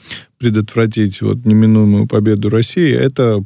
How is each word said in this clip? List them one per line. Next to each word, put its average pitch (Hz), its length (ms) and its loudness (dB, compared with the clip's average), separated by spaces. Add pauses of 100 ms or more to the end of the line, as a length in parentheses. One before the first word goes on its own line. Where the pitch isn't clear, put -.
(380)
предотвратить 107 840 -2
вот 107 240 -4
неминуемую 110 600 4
победу 104 440 0
России, 120 420 0
это 120 540 0